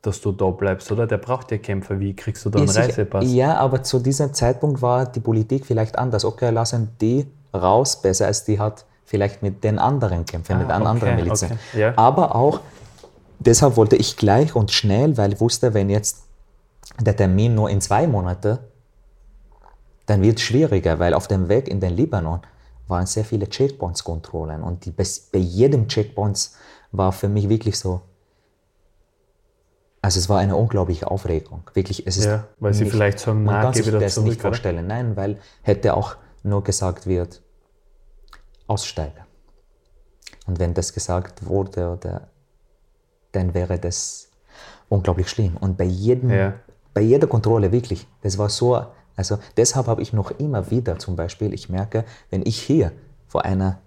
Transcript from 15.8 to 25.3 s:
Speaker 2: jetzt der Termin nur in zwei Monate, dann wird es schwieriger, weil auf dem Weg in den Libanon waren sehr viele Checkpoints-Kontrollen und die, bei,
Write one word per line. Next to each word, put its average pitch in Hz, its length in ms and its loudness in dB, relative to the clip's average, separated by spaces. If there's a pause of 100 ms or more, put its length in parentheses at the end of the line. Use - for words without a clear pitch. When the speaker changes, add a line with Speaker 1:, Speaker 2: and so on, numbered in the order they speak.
Speaker 2:
jetzt 104 320 -2 (800)
der 107 160 2
Termin 104 380 4
nur 107 140 2
in 101 120 0
zwei 117 260 0
Monate, 104 540 -2 (1500)
dann 101 160 4
wird 110 160 4
es - 60 -2
schwieriger, 104 540 2
weil 87 160 2
auf - 120 -2
dem 92 220 0
Weg 123 200 2
in 95 120 -4
den 90 140 -2
Libanon 87 460 -2 (480)
waren 90 180 0
sehr 107 180 -2
viele 104 240 -4
Checkpoints-Kontrollen 85 1120 -6
und 87 220 -8
die, 85 80 -8
bei, 95 120 -2 (280)